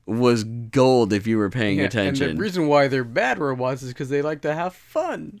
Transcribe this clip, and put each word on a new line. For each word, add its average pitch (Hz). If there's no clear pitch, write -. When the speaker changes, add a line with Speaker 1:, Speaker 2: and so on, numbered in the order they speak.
Speaker 1:
was 117
gold 117
if 101
you 113
were 101
paying 101
Speaker 2:
Yeah, 98
Speaker 1:
attention. 98
Speaker 2:
and 156
the -
reason 180
why 143
they're 127
bad 196
robots 131
is 127
'cause 131
they 143
like 151
to 151
have 170
fun. 208